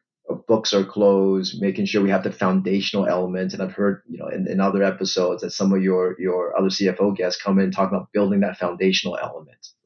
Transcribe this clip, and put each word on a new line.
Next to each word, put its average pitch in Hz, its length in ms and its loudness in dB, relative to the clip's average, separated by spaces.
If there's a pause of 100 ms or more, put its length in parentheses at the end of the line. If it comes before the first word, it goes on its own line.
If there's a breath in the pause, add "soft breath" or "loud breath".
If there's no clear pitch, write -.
(300)
uh, 85 60 -4 (120)
books 110 260 2
are 98 100 4
closed, 98 800 2
making 98 240 -2
sure 101 160 0
we 98 80 2
have 98 140 0
the 101 80 -4
foundational 95 760 0
elements. 92 480 -2
And 98 100 -6
I've 92 100 -6
heard, 101 340 -2
you - 100 -12
know, - 100 -10
in, - 200 -4
in 95 120 -2
other 98 240 2
episodes 92 580 0
that 87 100 -6
some 98 220 0
of 95 80 2
your, 92 380 2
your 90 380 -2
other 95 120 2
C 95 180 0
F 90 120 -2
O 101 120 2
guests 90 300 -2
come 98 180 2
in 95 120 2
talking 95 240 0
about - 180 -6
building 101 280 2
that - 160 -2
foundational 90 600 0
element, - 500 -12 (180)